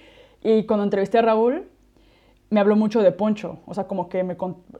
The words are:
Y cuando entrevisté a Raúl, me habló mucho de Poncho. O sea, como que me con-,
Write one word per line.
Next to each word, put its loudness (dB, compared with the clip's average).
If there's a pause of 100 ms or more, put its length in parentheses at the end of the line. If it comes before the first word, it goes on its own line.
(420)
Y 2
cuando 0
entrevisté 0
a 4
Raúl, 0 (800)
me 2
habló 4
mucho 2
de 6
Poncho. -4
O -14
sea, -6
como -6
que -2
me -8
con-, -8 (160)